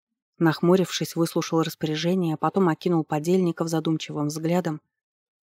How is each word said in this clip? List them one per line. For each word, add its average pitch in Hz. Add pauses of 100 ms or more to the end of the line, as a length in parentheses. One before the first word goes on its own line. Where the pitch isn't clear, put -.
(380)
Нахмурившись, 170
выслушал 165
распоряжение, 160
а -
потом 175
окинул 160
подельников 170
задумчивым 156
взглядом. 160 (640)